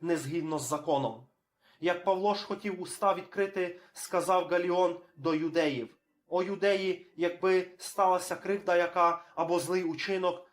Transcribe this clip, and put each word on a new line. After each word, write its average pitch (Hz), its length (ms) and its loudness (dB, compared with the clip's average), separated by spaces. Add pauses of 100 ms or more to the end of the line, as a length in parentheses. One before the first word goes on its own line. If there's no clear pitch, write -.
незгідно 156 580 -2
з 131 80 -6
законом». 135 600 -2 (520)
Як 175 240 0
Павло 190 300 2
ж 202 120 -6
хотів 196 360 -6
уста 196 320 0
відкрити, 185 640 -4 (140)
сказав 180 540 0
Галліон 175 520 2 (180)
до 160 180 0
юдеїв: 151 640 -2 (300)
«О, 180 160 0
юдеї, 190 720 -2
якби 180 500 2 (100)
сталася 180 580 0
кривда 190 400 0
яка 175 500 2 (100)
або 170 240 0
злий 180 240 0
учинок, 175 680 -2